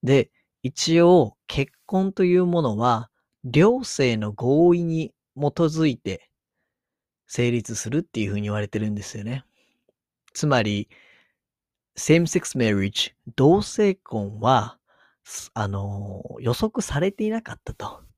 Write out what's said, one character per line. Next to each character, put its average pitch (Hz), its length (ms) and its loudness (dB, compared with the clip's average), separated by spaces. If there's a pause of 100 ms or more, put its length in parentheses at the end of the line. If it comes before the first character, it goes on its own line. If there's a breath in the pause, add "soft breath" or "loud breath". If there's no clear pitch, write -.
で、 131 260 2 (320)
一 165 400 2
応、 170 340 6 (120)
結 - 240 -4 (160)
婚 190 260 0
と 190 100 0
い 180 140 4
う 180 80 4
も 170 160 2
の 113 160 0
は、 117 320 0 (340)
両 202 400 4
性 123 320 0
の 104 180 -4
合 151 420 4
意 170 80 -2
に 160 320 -4 (200)
基 135 60 -8 (200)
づ 160 260 2
い 123 100 0
て - 320 -10 (960)
成 120 240 -2
立 120 240 -4
す 110 160 -8
る 143 100 0
っ - 40 -6
て - 160 -8
い 104 80 -2
う - 20 -4
ふ 95 40 -4
う - 20 -4
に 104 80 -4
言 104 80 -4
わ 107 80 -2
れ 104 80 -4
て - 100 -6
る 107 140 -2
ん - 20 -4
で 101 80 -8
す - 160 -14
よ 101 60 -12
ね。 127 220 -10 (880)
つ - 140 -4
ま 135 160 2
り、 104 280 -2 (1080 soft breath)
same-sex 165 580 0
marriage、 104 580 -2 (220)
同 170 280 4
性 202 320 0
婚 104 440 -8
は、 120 380 2 (460)
す-、 - 320 -16
あ 107 120 -2
の 98 560 -8 (140)
ー、 - 40 -16
予 120 120 0
測 214 300 -2
さ - 160 -4
れ 185 120 0
て 214 120 -6
い 214 80 -2
な 226 100 -4
か - 120 -16
っ - 100 -18
た - 100 -10
と。 - 300 -14 (140)